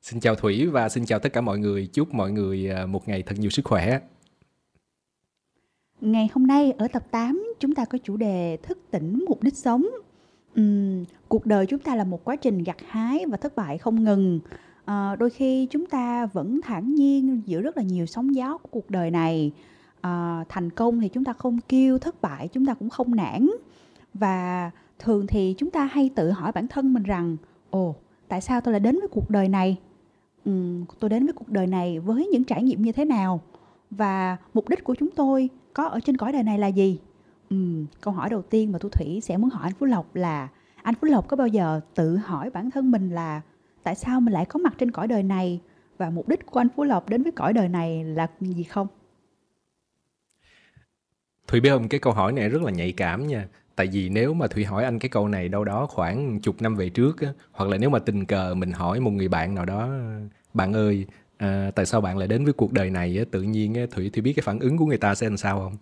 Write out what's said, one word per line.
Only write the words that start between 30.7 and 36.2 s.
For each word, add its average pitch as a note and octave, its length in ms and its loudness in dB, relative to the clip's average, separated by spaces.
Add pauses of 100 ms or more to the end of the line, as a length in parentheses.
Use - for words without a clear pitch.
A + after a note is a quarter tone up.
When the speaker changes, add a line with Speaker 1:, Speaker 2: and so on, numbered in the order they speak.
Speaker 2:
tôi G#3+ 100 0
đến A#3 140 2
với D#4+ 80 2
cuộc - 160 -12
đời F#3+ 180 0
này F3+ 320 0
với A3+ 280 0
những C4 180 2
trải G#3+ 180 0
nghiệm A3 200 2
như A3+ 100 2
thế C#4 120 0
nào? F#3+ 360 2 (500)
Và F#3+ 460 0 (180)
mục A3 140 0
đích - 160 0
của B3+ 100 0
chúng D4 220 0
tôi C4+ 320 4 (240)
có C#4+ 140 -2
ở A#3 140 -4
trên C4+ 160 2
cõi A#3+ 160 -2